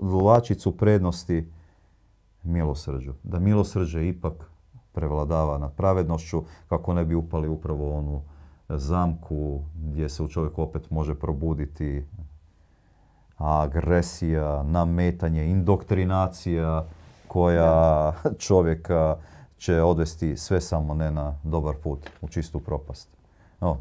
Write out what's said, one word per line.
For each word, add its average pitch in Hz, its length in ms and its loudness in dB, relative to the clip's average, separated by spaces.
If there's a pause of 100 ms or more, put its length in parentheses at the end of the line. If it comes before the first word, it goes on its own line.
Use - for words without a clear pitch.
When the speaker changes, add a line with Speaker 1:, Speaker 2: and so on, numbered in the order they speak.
Speaker 1:
dlačicu 98 760 4
prednosti 90 760 2 (880)
milosrđu. 71 800 -4
Da 87 160 -6
milosrđe 90 680 2
ipak 82 240 -4 (600)
prevladava 76 680 0
nad 71 160 -6
pravednošću, 85 680 0 (260)
kako 87 260 -2
ne 85 100 0
bi 82 100 -2
upali 82 340 -2
upravo 76 420 -4
u 76 80 -4
onu 73 240 -6 (460)
zamku 76 920 -2 (140)
gdje 76 340 -4
se - 140 -6
u 78 60 -4
čovjeku 80 340 -4
opet 78 280 -6
može 76 240 -2
probuditi 73 920 -4 (1300)
agresija, 76 1300 2
nametanje, 85 840 2
indoktrinacija 90 1400 0 (420)
koja 82 840 4 (100)
Speaker 2:
Da. 104 140 0
Speaker 1:
čovjeka 82 800 2 (400)
će 82 260 2
odvesti 80 540 2
sve 92 240 0
samo 76 340 -2
ne 78 160 -2
na 73 240 -4 (100)
dobar 78 380 -2
put, 71 280 -8 (100)
u 82 80 -10
čistu 78 320 -6
propast. 73 480 -10 (520)
No, 85 200 0